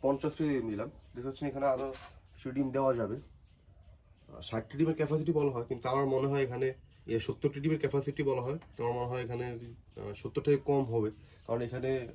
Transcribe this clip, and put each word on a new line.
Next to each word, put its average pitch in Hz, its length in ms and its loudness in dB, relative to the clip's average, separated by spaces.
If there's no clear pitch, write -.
পঞ্চাশটি 143 480 2
ডিম 123 220 2
দিলাম, 101 160 -4
দেখতে 123 160 -8
পাচ্ছেন 143 220 -6
এখানে 135 220 0
আরো 131 140 -2
কিছু - 220 -10
ডিম 135 200 2
দেওয়া 135 240 4
যাবে। 110 220 -2
আহ, - 1300 -20
ষাটটি 113 300 -4
ডিমের 160 200 4
ক্যাপাসিটি 151 400 2
বলা 143 160 2
হয়, 117 140 -2
কিন্তু 123 240 -4
আমার 139 120 4
মনে 135 160 2
হয় 139 160 4
এখানে, 123 200 0
এ, 113 60 4
সত্তরটি 139 440 0
ডিমের 156 200 2
ক্যাপাসিটি 143 480 0
বলা 127 100 0
হয়, 135 160 -4
তো - 100 -20
আমার 120 140 2
মনে 123 120 -2
হয় 127 140 -2
এখানে, 123 200 -4
আহ, 117 640 -12
সত্তর - 260 -2
থেকে 143 120 6
কম 139 140 6
হবে, 110 160 2
কারণ 117 220 -2
এখানে 123 220 -4